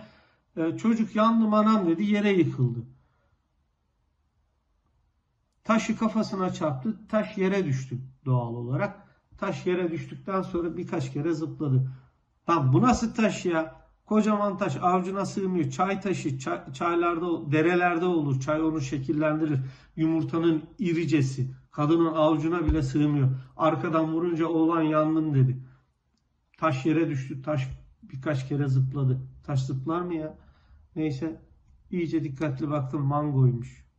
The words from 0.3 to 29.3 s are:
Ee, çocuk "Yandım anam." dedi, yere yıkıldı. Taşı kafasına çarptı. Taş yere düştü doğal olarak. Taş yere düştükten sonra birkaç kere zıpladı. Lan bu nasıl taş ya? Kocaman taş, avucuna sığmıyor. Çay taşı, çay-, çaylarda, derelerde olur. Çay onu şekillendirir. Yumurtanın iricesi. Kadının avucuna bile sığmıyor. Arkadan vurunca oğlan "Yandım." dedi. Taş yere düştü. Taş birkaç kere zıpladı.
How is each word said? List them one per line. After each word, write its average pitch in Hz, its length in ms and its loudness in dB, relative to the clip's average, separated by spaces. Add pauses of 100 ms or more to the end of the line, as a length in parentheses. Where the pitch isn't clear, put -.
Ee, 165 200 -2
çocuk 220 400 0
"Yandım 220 380 4
anam." 214 340 4
dedi, 170 160 2
yere 208 280 2
yıkıldı. 131 460 2 (2750)
Taşı 220 320 2
kafasına 202 560 -2
çarptı. 165 440 -4 (120)
Taş 214 300 -2
yere 190 260 2
düştü 131 340 -4 (260)
doğal 120 300 0
olarak. 131 540 -4 (300)
Taş 170 280 -4
yere 180 240 0
düştükten 185 520 -6
sonra 170 340 -4
birkaç 170 360 -4
kere 151 200 -2
zıpladı. 135 580 0 (580)
Lan 147 240 4
bu 170 100 6
nasıl 233 320 2
taş 202 320 0
ya? 160 320 0 (280)
Kocaman 208 500 2
taş, 190 200 -2
avucuna 185 500 0
sığmıyor. 180 440 -2
Çay 196 300 -2
taşı, 143 380 -4
çay-, - 340 -8
çaylarda, 170 800 0
derelerde 175 520 2
olur. 147 360 0
Çay 156 220 -2
onu 160 180 0
şekillendirir. 151 800 -2 (360)
Yumurtanın 160 680 2 (140)
iricesi. 156 760 0 (160)
Kadının 160 440 2
avucuna 160 520 2
bile 156 160 2
sığmıyor. 147 460 2 (280)
Arkadan 160 560 0
vurunca 165 340 0
oğlan 165 360 2
"Yandım." 156 520 2
dedi. 127 280 2 (960)
Taş 156 280 -2
yere 160 220 2
düştü. 143 340 -8
Taş 139 260 -4 (340)
birkaç 139 460 -6
kere 143 200 -2
zıpladı. 131 520 0 (240)